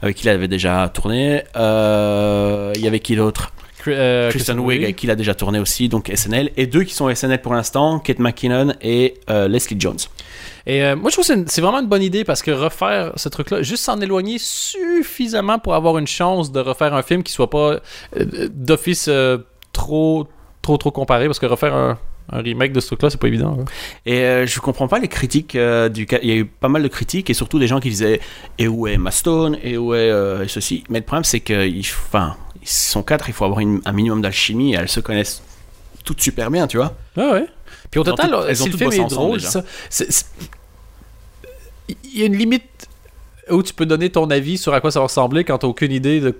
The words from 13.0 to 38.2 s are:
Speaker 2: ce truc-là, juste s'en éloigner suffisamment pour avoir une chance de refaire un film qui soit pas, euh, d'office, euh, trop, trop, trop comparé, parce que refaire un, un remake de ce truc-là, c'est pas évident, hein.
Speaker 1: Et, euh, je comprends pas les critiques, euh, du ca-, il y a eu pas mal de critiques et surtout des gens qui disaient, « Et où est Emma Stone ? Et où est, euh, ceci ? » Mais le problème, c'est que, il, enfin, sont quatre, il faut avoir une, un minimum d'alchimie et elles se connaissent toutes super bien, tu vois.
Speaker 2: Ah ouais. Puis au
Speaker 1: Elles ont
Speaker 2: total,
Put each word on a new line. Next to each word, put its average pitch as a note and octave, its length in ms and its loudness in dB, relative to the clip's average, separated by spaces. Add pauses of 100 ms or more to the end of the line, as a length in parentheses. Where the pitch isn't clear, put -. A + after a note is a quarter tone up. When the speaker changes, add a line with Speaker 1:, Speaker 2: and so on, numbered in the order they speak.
Speaker 2:
ce - 140 -6
truc-là, D3+ 340 -4
juste E3 220 -4
s'en C4 160 -2
éloigner G3 400 -2
suffisamment A#3+ 1200 -2
pour F3+ 160 0
avoir D#3+ 200 2
une D3+ 120 -2
chance F3 420 0
de C3+ 80 -2
refaire C3 340 0
un C#3 120 0
film F3 180 0
qui - 100 -8
soit B2 180 0
pas, D3 240 2 (420)
euh, - 340 -2
d'office, D#3 580 0
euh, C3 300 4 (340)
trop, D#3 540 2 (340)
trop, D3+ 160 2
trop D3 140 2
comparé, C3 360 2
parce D3+ 120 0
que - 80 0
refaire C3 260 2
un, B2+ 260 2 (340)
un A#2+ 100 -4
remake A#2+ 300 0
de C3 80 0
ce - 80 -8
truc-là, - 220 2
c'est C3 100 -6
pas A#2+ 80 2
évident, A#2 320 0
hein. B2+ 40 -4 (420)
Speaker 1:
Et, B2 160 2
euh, B2+ 220 4
je A#2+ 140 -4
comprends C3+ 300 -2
pas G#3 100 2
les B3 100 -2
critiques, - 460 -2
euh, A#2 340 2
du A2 220 -4
ca-, B2 140 2
il A#2+ 40 2
y A2 40 4
a A2 40 4
eu A2 100 2
pas - 220 -4
mal D3 140 4
de C#3 60 2
critiques - 420 -4
et A#2+ 40 4
surtout C#3+ 260 0
des B2 80 4
gens C3 100 2
qui B2+ 120 -2
disaient, « G#2+ 300 2 (380)
Et A2+ 80 0
où A2+ 220 -2
est G#2 60 -2
Emma F#2 180 2
Stone ? D#3+ 500 0
Et A#2+ 160 -4
où A#2 160 0
est, A#2 40 2 (120)
euh, G2 380 0
ceci ? » - 420 -4
Mais A#2 80 0
le A2+ 60 -4
problème, D#3+ 200 -2
c'est - 160 2
que, G2+ 280 0
il, F2+ 120 -2
enfin, - 560 -2 (360)
sont - 300 0
quatre, D3 260 -2
il A#2+ 60 -8
faut G#2 100 -2
avoir G2 160 0
une, G#2 240 0
un G2+ 80 -4
minimum A2 300 0
d'alchimie A2 520 0
et - 20 0
elles F2 120 -2
se - 120 -2
connaissent G#2 420 -4 (600)
toutes - 160 -6
super A#2+ 300 -2
bien, E3 160 2
tu - 120 -2
vois. D3 160 0 (220)
Speaker 2:
Ah B3+ 160 2
ouais. A3 140 2 (440)
Puis D3+ 100 0
au D#3+ 40 2
Speaker 1:
Elles E3+ 80 2
ont - 40 2
Speaker 2:
total, E4 140 2